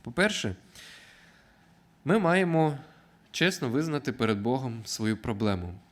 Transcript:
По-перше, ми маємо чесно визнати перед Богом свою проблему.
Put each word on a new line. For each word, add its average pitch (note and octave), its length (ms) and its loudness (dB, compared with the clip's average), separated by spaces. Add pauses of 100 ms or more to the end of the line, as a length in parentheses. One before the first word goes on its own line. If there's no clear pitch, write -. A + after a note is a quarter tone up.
По-перше, D3 540 -2 (1500)
ми F#3 140 4
маємо E3 600 2 (520)
чесно E3+ 380 0
визнати D3 440 0
перед A2 280 0
Богом A#2 440 -2
свою A2 320 -2
проблему. G2+ 580 -2 (180)